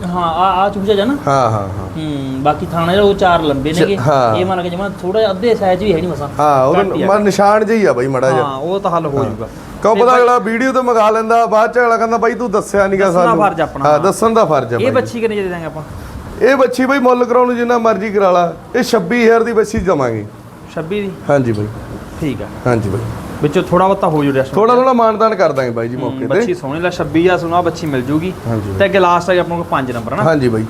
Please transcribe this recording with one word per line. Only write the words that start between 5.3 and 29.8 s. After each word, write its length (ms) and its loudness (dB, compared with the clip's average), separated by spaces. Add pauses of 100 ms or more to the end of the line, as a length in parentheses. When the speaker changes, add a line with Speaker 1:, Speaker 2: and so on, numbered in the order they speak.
Speaker 1:
ਅੱਧੇ 240 0
ਸਾਈਜ਼ 300 0
ਵੀ 80 2
ਹੈ 60 0
ਨਹੀਂ 100 -4
ਮਸਾਂ। 200 -6 (100)
Speaker 2:
ਹਾਂ, 260 4
ਉਹਦਾ 180 4
Speaker 1:
ਘੱਟ 120 -2
ਹੀ 80 -2
ਆ। 40 0
Speaker 2:
ਮਨ 160 2
ਨਿਸ਼ਾਨ 440 2
ਜਿਹਾ 120 2
ਹੀ 60 2
ਆ 80 4
ਬਾਈ 140 0
ਮਾੜਾ 240 0
ਜਿਹਾ। 120 2
Speaker 1:
ਹਾਂ, 140 -4
ਉਹ 240 -4
ਤਾਂ 100 -2
ਹੱਲ 160 -2
ਹੋ 120 -2
Speaker 2:
ਹਾਂ। 60 0
Speaker 1:
ਜਾਊਗਾ। 240 -6 (340)
Speaker 2:
ਕਿਉਂ 120 2
Speaker 1:
ਤੇ 80 2
Speaker 2:
ਪਤਾ 100 6
Speaker 1:
ਬਾਈ 80 4
Speaker 2:
ਅਗਲਾ 180 4
ਵੀਡੀਓ 340 -2
ਤੇ 80 0
ਮੰਗਾ 300 2
ਲੈਂਦਾ, 360 2
ਬਾਅਦ 260 2
ਚ 60 0
ਅਗਲਾ 180 4
ਕਹਿੰਦਾ, 200 0
"ਬਾਈ 180 0
ਤੂੰ 160 -4
ਦੱਸਿਆ 360 0
ਨੀ 140 0
ਗਾ 60 2
Speaker 1:
ਦੱਸਣ 120 2
ਦਾ 60 4
Speaker 2:
ਸਾਨੂੰ।" 200 2
Speaker 1:
ਫਰਜ਼ 160 0
ਆਪਣਾ। 280 -2
Speaker 2:
ਹਾਂ, 100 4
ਦੱਸਣ 360 0
ਦਾ 100 4
ਫਰਜ਼ 300 0
ਆ 20 0
Speaker 1:
ਇਹ 80 -2
Speaker 2:
ਬਾਈ। 180 0
Speaker 1:
ਬੱਚੀ 180 -8
ਕਿੰਨੇ 220 -2
ਦੇ 60 -4
ਦਾਂਗੇ 180 -8
ਆਪਾਂ? 160 -10 (600)
Speaker 2:
ਇਹ 140 6
ਬੱਚੀ 300 2
ਬਾਈ 120 0
ਮੁੱਲ 260 2
ਕਰਾਉਣ 220 2
ਨੂੰ 100 0
ਜਿੰਨਾ 220 0
ਮਰਜ਼ੀ 320 0
ਕਰਾ 200 2
ਲਾ, 240 2 (200)
ਇਹ 80 2
ਛੱਬੀ 420 0
ਹਜ਼ਾਰ 180 6
ਦੀ 100 -2
ਬੱਚੀ 260 0
ਦੇਵਾਂਗੇ। 480 0 (480)
Speaker 1:
ਛੱਬੀ 260 -6
ਦੀ? 100 -6 (200)
Speaker 2:
ਹਾਂਜੀ 220 2
ਬਾਈ। 140 -4 (540)
Speaker 1:
ਠੀਕ 220 -6
ਆ। 40 -8 (200)
Speaker 2:
ਹਾਂਜੀ 240 2
ਬਾਈ। 100 -2 (420)
Speaker 1:
ਵਿੱਚੋਂ 200 0
ਥੋੜ੍ਹਾ 240 2
ਬਹੁਤਾ 200 0
ਹੋ 180 0
ਜੂ 60 2
ਐਡਜਸਟ। 240 -2
Speaker 2:
ਥੋੜ੍ਹਾ 200 4
ਥੋੜ੍ਹਾ 180 4
ਮਾਨਤਾਨ 420 2
ਕਰ 180 2
ਦਾਂਗੇ 180 -2
ਬਾਈ 180 -4
ਜੀ 80 -6
Speaker 1:
ਹੂੰ, 80 -6
Speaker 2:
ਮੌਕੇ 140 -6
ਤੇ। 80 -4
Speaker 1:
ਬੱਚੀ 280 0
ਸੋਹਣੀ 260 -6
ਲਾ, 100 -2
ਛੱਬੀ 320 -2
ਹਜ਼ਾਰ 160 2
ਸੋਹਣਾ 220 0
ਬੱਚੀ 260 -2
ਮਿਲ 160 -2
ਜੂਗੀ। 300 -2 (160)
Speaker 2:
ਹਾਂਜੀ 200 -2
ਬਾਈ। 100 -4
Speaker 1:
ਤੇ 60 2
ਅੱਗੇ 140 2
ਲਾਸਟ 320 2
ਆ 20 2
ਗਿਆ 100 2
ਆਪਣੇ 140 -4
ਕੋਲ 140 -6
ਪੰਜ 200 -2